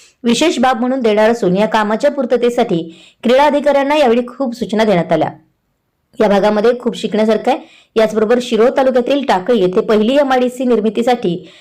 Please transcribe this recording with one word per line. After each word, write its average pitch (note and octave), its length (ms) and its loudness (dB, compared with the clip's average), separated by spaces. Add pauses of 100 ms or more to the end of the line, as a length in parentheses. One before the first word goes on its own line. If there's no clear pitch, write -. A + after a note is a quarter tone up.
(220)
विशेष B3 360 0
बाब B3+ 220 0
म्हणून B3+ 200 -2
देणार A3 300 2
असून, G3 260 0
या G#3 100 0
कामाच्या A3 440 -2
पूर्ततेसाठी A#3+ 880 -2 (240)
क्रीडा C4 220 4
अधिकाऱ्यांना C#4+ 520 2
यावेळी B3 320 2
खूप A#3+ 260 -6
सूचना G#3 300 -2
देण्यात A3 280 0
आल्या. D#3 160 0 (920)
या G#3+ 80 2
भागामध्ये G#3 520 0
खूप A3+ 160 -4
शिकण्यासारखं G#3+ 540 -2
आहे. D4+ 80 -2 (380)
याचबरोबर A3 460 2
शिरोळ A3+ 340 2
तालुक्यातील C4 520 0
टाकळी A3 320 0
येथे F3+ 200 0
पहिली G#3+ 360 0
एमआयडीसी C4 480 0
निर्मितीसाठी A#3 840 -2 (120)